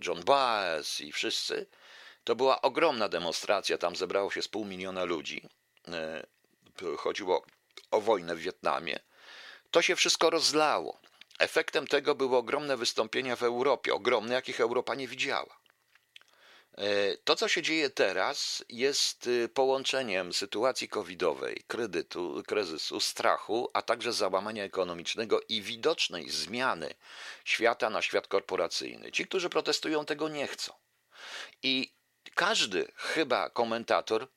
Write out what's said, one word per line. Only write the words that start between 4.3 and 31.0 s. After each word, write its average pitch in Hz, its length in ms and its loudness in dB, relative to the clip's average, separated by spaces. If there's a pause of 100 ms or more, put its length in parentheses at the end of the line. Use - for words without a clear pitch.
się 85 100 -4
z - 60 -6
pół 107 180 -6
miliona 92 380 -6
ludzi, 78 460 -4 (380)
e, 80 380 -6 (500)
p-, 80 220 -6
chodziło 90 480 -2 (460)
o 107 100 4
wojnę 90 340 2
w 82 40 -8
Wietnamie. 80 600 -2 (720)
To 170 100 6
się 175 140 4
wszystko 165 340 4
rozlało. 143 720 2 (400)
Efektem 160 480 2
tego 143 280 2
były 127 220 2
ogromne 131 400 0
wystąpienia 117 580 -2
w 120 80 -4
Europie, 120 500 2
ogromne, 113 400 2
jakich 127 260 -2
Europa 117 360 2
nie 135 120 -6
widziała. 127 520 -4 (1160)
E, 101 400 2
to, 156 180 2
co 220 120 0
się 190 140 2
dzieje 156 280 2
teraz, 104 800 0
jest, 127 580 0
y, 120 220 2
połączeniem 131 840 0
sytuacji 110 560 0
covidowej, 82 800 -2
kredytu, 87 800 -4
kryzysu, 85 520 -2
strachu, 104 760 0
a 101 80 0
także 117 320 -2
załamania 98 500 0
ekonomicznego 92 840 -2
i 110 120 -2
widocznej 104 680 -2
zmiany 82 640 -2 (520)
świata 113 440 4
na 92 120 0
świat - 260 0
korporacyjny. 87 840 -2
Ci, - 160 0
którzy 180 220 -2
protestują, 151 560 0
tego 156 240 -2
nie 147 180 -4
chcą. - 260 -8 (880)